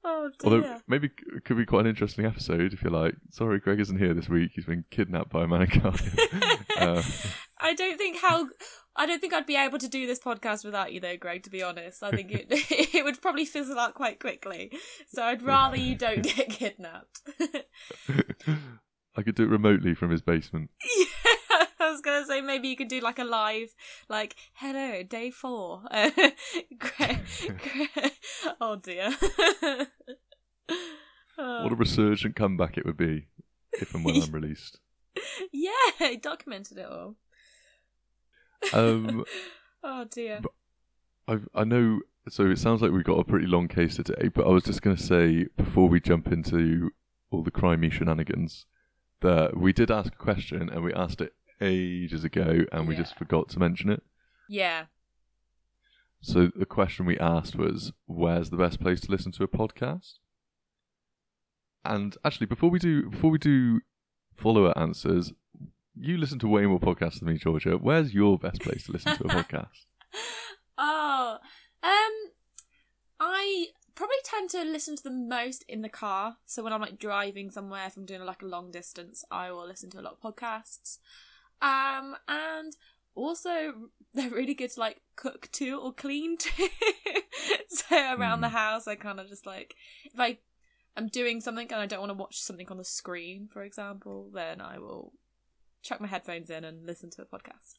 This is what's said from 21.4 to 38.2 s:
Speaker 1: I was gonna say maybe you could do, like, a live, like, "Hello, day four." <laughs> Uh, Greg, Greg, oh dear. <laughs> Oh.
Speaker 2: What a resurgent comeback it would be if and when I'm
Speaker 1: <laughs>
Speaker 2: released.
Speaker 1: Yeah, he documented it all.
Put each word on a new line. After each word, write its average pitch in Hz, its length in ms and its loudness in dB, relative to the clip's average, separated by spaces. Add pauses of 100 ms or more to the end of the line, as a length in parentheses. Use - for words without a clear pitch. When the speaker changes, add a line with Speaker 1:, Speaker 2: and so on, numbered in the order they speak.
Speaker 1:
I 320 100 4
was 302 100 -6
gonna 285 260 0
say 277 140 -2
maybe 269 280 -4
you 254 80 -4
could 262 120 -6
do, 254 120 -4
like, 233 200 -4
a 240 40 -2
live, 226 500 -2 (340)
like, 214 260 -4 (200)
"Hello, 269 480 -6
day 233 280 -8
four." 202 560 -10
<laughs> - 40 -14
Uh, 214 200 4 (680)
Greg, 254 400 -2 (400)
Greg, 277 540 -4 (480)
oh 214 160 -4
dear. 185 340 -4 (520)
<laughs> 277 240 -2 (1500)
Oh. 247 280 -6
Speaker 2:
What 113 80 0
a 117 40 0
resurgent 107 600 2
comeback 90 420 0
it - 80 -4
would 80 100 -2
be 78 300 0 (460)
if - 200 -6
and 82 120 -4
when 82 180 4
I'm 78 80 -4
Speaker 1:
<laughs> - 20 -8
Speaker 2:
released. 78 460 -8 (760)
Speaker 1:
Yeah, 330 200 -4 (260)
he 254 180 0
documented 220 600 -12
it 185 80 -14
all. 190 300 -14 (1600)